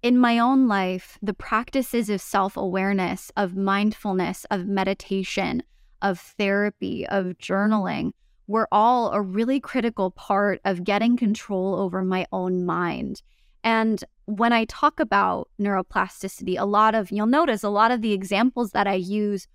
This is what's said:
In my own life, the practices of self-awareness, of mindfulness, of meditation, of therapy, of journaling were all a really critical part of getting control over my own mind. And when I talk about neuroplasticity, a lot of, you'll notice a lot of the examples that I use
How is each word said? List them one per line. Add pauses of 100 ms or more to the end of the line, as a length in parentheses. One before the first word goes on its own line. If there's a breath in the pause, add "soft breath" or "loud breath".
In
my
own
life,
the
practices
of
self-awareness,
of
mindfulness,
of
meditation, (380)
of
therapy,
of
journaling (360)
were
all
a
really
critical
part
of
getting
control
over
my
own
mind. (400)
And (220)
when
I
talk
about (100)
neuroplasticity,
a
lot
of,
you'll
notice
a
lot
of
the
examples
that
I
use